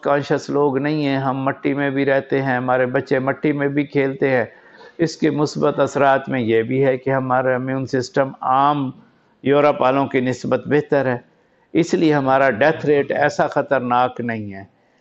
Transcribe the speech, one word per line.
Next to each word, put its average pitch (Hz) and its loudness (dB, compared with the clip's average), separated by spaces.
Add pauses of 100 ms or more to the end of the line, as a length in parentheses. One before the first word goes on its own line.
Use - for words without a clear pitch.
कॉन्शियस 143 -2
लोग 139 0
नहीं 151 -2
हैं, 139 0
हम 135 -2
मिट्टी 139 -2
में 143 -2
भी 139 0
रहते 135 0
हैं, 135 0
हमारे 127 0
बच्चे 131 0
मिट्टी 135 -2
में 143 -2
भी 143 -2
खेलते 135 -2
हैं, 117 0 (480)
इसके 160 0
मुस्बत 147 0
असरात 135 2
में 131 -2
ये 113 2
भी 131 -2
है 131 2
कि 135 -4
हमारा 131 0
इम्यून 131 -4
सिस्टम 135 -2 (100)
आम 139 0 (520)
यूरोप 143 4
वालों 131 2
की 131 0
निस्बत 123 -2
बेहतर 143 0
है, 123 -4 (500)
इसलिए 170 2
हमारा 135 2
डेथ 143 0
रेट 143 2
ऐसा 147 0
ख़तरनाक 127 0
नहीं 110 -6
है। 95 -16 (320)